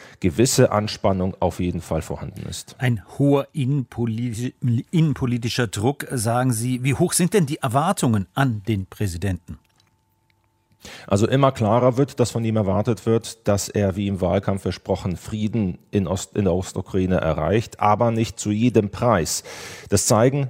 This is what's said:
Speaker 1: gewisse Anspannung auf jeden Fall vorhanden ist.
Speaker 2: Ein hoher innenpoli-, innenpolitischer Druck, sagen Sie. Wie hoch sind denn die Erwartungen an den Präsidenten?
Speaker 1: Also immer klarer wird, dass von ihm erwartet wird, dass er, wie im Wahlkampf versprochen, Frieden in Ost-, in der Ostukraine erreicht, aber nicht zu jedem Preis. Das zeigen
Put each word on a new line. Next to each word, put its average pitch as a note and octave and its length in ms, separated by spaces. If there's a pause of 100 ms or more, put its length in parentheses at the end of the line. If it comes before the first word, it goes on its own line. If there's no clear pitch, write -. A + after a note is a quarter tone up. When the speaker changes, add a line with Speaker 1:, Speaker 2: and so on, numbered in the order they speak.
(200)
Speaker 1:
gewisse A#2 520
Anspannung G2 680
auf F2+ 220
jeden F2 180
Fall D#2+ 220
vorhanden - 460
ist. - 300
Speaker 2:
Ein B2 240 (160)
hoher C#3 360
innenpoli-, A#2+ 1000 (380)
innenpolitischer B2 760
Druck, A2 440
sagen B2 400
Sie. B2 320
Wie C#3 100
hoch F3 200
sind F3 200
denn F#3+ 120
die C#3+ 140
Erwartungen C3 760
an A#2+ 340
den G2+ 180
Präsidenten? F2 760 (1500)
Speaker 1:
Also G#2 220
immer C3+ 240
klarer A#2+ 460
wird, C#3 220
dass A#2+ 120
von A#2 120
ihm A2+ 120
erwartet G2+ 500
wird, - 420
dass G2+ 220
er, G2 260
wie G2+ 120
im G2 120
Wahlkampf F#2 440
versprochen, F#2 520
Frieden G#2+ 600 (140)
in G2+ 160
Ost-, - 280
in G2+ 100
der F2 100
Ostukraine F#2 600
erreicht, D#2+ 640
aber G#2+ 300
nicht A2 300
zu G#2 100
jedem G#2+ 400
Preis. G#2 540 (460)
Das - 180
zeigen C3 420